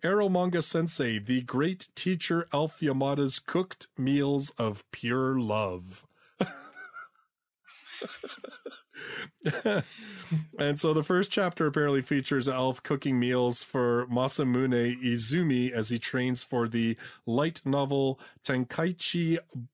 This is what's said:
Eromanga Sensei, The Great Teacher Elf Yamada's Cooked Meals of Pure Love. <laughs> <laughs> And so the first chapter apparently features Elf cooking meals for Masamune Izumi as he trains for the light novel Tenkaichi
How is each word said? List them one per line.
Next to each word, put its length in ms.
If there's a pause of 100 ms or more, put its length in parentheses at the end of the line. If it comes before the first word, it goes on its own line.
Eromanga 600
Sensei, 580
The 200
Great 560
Teacher 560
Elf 300
Yamada's 580
Cooked 480 (100)
Meals 600
of 340
Pure 480
Love. 680 (320)
<laughs> 80 (3000)
<laughs> 400 (760)
And 200
so 140
the 100
first 280
chapter 360
apparently 340
features 480
Elf 340
cooking 360
meals 440
for 440
Masamune 960
Izumi 680
as 180
he 100
trains 440
for 240
the 300 (280)
light 380
novel 560 (240)
Tenkaichi 960 (360)